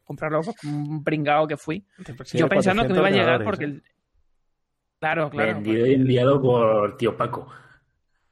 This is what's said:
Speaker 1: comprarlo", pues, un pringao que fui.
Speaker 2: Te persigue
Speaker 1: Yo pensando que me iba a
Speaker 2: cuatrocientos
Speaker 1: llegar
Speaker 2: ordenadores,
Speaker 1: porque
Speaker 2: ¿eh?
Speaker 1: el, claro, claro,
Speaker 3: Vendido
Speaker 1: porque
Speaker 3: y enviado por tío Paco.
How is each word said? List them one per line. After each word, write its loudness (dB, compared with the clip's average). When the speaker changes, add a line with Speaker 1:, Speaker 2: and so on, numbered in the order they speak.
Speaker 1:
comprarlo", -4
pues, -10
un -6
pringao 0
que -6
fui. -8
Speaker 2:
Te -18
persigue -2
Speaker 1:
Yo 2
pensando 2
que -2
me 2
iba 4
a 2
Speaker 2:
cuatrocientos -
Speaker 1:
llegar 2
Speaker 2:
ordenadores, -
Speaker 1:
porque -4
Speaker 2:
¿eh? -
Speaker 1:
el, -10
claro, -2
claro, -4
Speaker 3:
Vendido -
Speaker 1:
porque 0
Speaker 3:
y 4
enviado 4
por 2
tío -2
Paco. -6